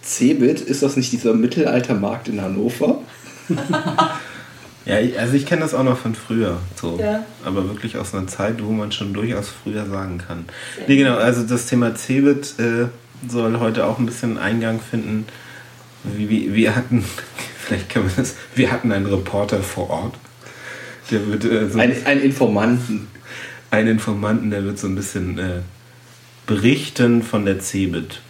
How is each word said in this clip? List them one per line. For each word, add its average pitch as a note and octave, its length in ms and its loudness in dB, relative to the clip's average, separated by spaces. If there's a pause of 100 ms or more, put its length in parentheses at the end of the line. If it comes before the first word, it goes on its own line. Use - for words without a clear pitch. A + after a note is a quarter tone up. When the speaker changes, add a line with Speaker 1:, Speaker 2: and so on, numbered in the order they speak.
Speaker 1:
Cebit, C3+ 580 4
ist - 220 -2
das C#3 140 2
nicht B2+ 140 0
dieser A#2+ 220 2
Mittelaltermarkt A#2+ 920 2
in G#2 140 -2
Hannover? G2+ 580 0 (480)
<laughs> - 600 0 (760)
Speaker 2:
Ja, G2+ 160 2
ich, B2 200 0
also A#2+ 160 2
ich C#3 100 2
kenn E3+ 140 2
das D#3 160 -2
auch C3 80 2
noch B2+ 160 2
von A2 160 -4
früher, G#2+ 420 -2 (180)
so. F2 240 -6
Speaker 3:
Ja. G#3+ 240 0 (220)
Speaker 2:
Aber F#2+ 240 -2
wirklich A2 280 -8
aus G#2 180 -6
einer F#2+ 100 -4
Zeit, G#2+ 400 -4
wo G#2+ 60 -2
man G#2 200 -2
schon G2+ 220 -4
durchaus G#2+ 360 -2 (140)
früher G#2+ 220 -4
sagen F#2+ 320 -6
kann. E2+ 280 -10 (300)
Speaker 3:
Sehr - 120 -10
Speaker 2:
Nee, C#3 80 8
genau, C3+ 180 6
Speaker 3:
gut. G#2+ 80 2
Speaker 2:
also A#2+ 220 4
das A#2 240 -2
Thema A#2+ 280 2
Cebit, C#3 600 2
äh, A#2 300 2 (420)
soll A#2 300 0
heute A2+ 260 2
auch A2 140 0
ein A#2+ 80 2
bisschen A2+ 320 -4
Eingang A2+ 400 0
finden. G#2+ 480 -4 (760)
Wie, G#2 260 -4
wie, G#2+ 260 2
wir A2 200 4
hatten, A#2+ 300 2 (280)
<laughs> - 260 -12
vielleicht F#2+ 320 -4
können F#2+ 180 2
wir B2+ 140 0
das, - 100 -4 (220)
wir - 160 4
hatten A#2+ 200 0
einen G2 140 2
Reporter G2+ 560 0
vor F#2 300 -4
Ort. G2+ 240 -4 (960)
Der G#2+ 160 2
wird, A2 180 0
äh, A2 240 2
so G#2 80 0
Speaker 1:
Ein, B2 180 6 (100)
ein C#3 140 4
Informanten. A#2 880 2 (640)
Speaker 2:
Ein A2 160 4
Informanten, A2 640 0
der G2+ 140 -2
wird G2+ 160 -4
so - 80 -4
ein F#2+ 80 0
bisschen, F#2 420 -4
äh, F2+ 220 -4 (880)
berichten A#2 720 4
von G#2+ 240 -2
der F#2+ 140 2
Cebit. F2 720 -2